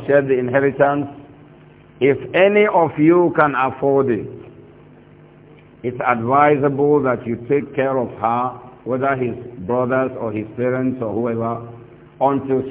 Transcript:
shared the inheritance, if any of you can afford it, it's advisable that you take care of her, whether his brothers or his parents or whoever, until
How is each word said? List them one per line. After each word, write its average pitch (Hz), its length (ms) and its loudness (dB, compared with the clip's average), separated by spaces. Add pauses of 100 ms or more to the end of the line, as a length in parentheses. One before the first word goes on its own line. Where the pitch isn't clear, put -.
shared 139 220 4
the 131 100 2
inheritance, 139 680 0 (920)
if 135 160 4 (180)
any 202 320 4
of 165 320 2
you 165 380 4
can 147 180 4
afford 135 540 0
it, 107 180 -2 (1600)
it's 123 180 -6
advisable 143 1000 2
that 123 240 -2
you 117 100 -2 (100)
take 143 280 -2
care 135 240 0
of 113 100 -2 (120)
her, 120 380 -2 (260)
whether 131 320 -2
his 123 200 -4 (300)
brothers 127 520 0
or 110 140 -6
his 107 140 -6 (100)
parents 127 460 -2
or 107 100 -4
whoever, 117 560 -4 (540)
until 131 480 0